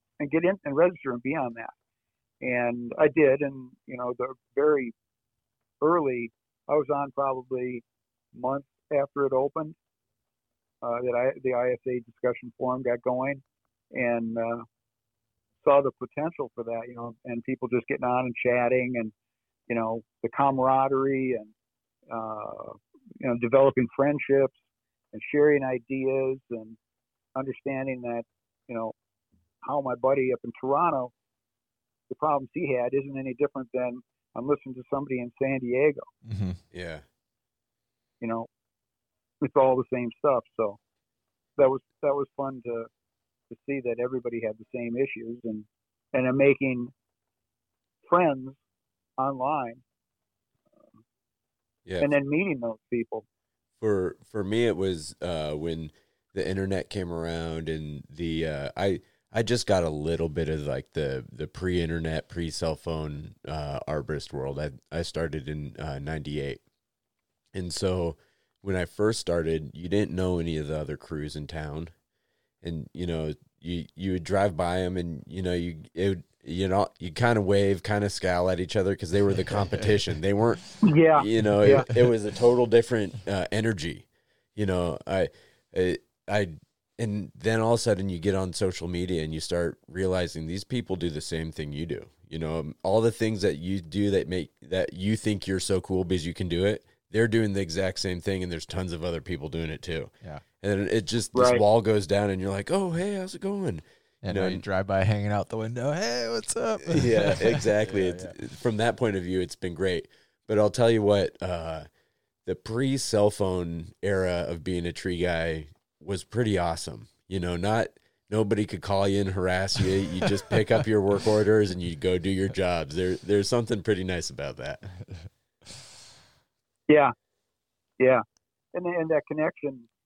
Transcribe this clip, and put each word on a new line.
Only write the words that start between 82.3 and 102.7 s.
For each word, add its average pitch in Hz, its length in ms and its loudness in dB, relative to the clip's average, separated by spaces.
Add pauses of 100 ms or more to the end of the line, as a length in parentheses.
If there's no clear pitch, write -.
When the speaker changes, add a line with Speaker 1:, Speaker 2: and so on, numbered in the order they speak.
Speaker 3:
total 123 360 6
different, 110 480 4 (120)
uh, 95 240 0
energy. 107 540 -2 (500)
You 104 100 -2
know, 90 320 0 (100)
I, 92 220 0 (460)
I, 90 220 2 (300)
I, 101 220 0 (500)
and 104 360 -4
then 113 240 0
all 113 140 4
of 113 60 2
a - 20 -4
sudden 98 280 0
you 87 100 -4
get 95 160 2
on 92 180 -2
social 90 340 -2
media 87 360 -2
and 80 100 -6
you 78 60 -6
start 85 480 -2
realizing 90 600 -2
these 92 160 -6
people 120 320 -4
do 85 140 -2
the 78 120 -6
same 80 300 -6
thing 73 220 -8
you 76 120 -6
do. - 200 -8 (220)
You 80 120 -10
know, 80 200 -4
um, 76 240 -8
all 101 180 4
the 113 100 4
things 110 300 -2
that 87 160 2
you 92 240 -4
do 98 300 0
that 95 160 2
make, 87 240 -6 (120)
that 82 300 -2
you 98 220 0
think 107 320 -2
you're 95 120 0
so 95 220 0
cool 92 220 -2
because 85 220 0
you 82 80 -4
can 95 160 -6
do 87 160 2
it, 104 180 0 (260)
they're 113 200 4
doing 110 240 2
the 98 80 0
exact 92 380 -2
same 92 200 -2
thing, 92 240 -2
and 90 80 -6
there's 80 140 -8
tons 92 260 -4
of 82 100 -6
other 85 200 -4
people 78 260 -8
doing 80 220 -4
it 78 120 -10
too. 80 280 -6 (120)
Speaker 2:
Yeah. 76 180 -16 (220)
Speaker 3:
And 101 280 0
it 107 160 0
just, 110 280 -4
this 123 180 6
Speaker 1:
Right. 123 100 4
Speaker 3:
wall 107 200 6
goes 104 240 2
down 101 260 2
and 95 100 -2
you're 95 100 -2
like, 98 180 -6
"Oh, 190 220 0